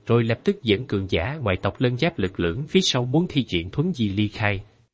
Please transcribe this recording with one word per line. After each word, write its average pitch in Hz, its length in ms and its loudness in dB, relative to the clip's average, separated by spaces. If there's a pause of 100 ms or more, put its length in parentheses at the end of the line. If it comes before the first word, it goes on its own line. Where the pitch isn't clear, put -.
rồi 117 180 4
lập 113 200 0
tức 202 200 -2
dẫn 113 240 2
cường 95 220 -2
giả 127 320 -2
ngoại 98 140 0
tộc - 260 -4
lân 127 160 0
giáp 160 220 -2
lực 95 200 -4
lưỡng 90 280 0
phía 190 140 4
sau 127 240 0
muốn 151 240 2
thi 131 140 0
triển 87 260 -2
thuấn 170 240 -2
di 117 160 0
ly 104 180 0
khai. 104 360 -2 (300)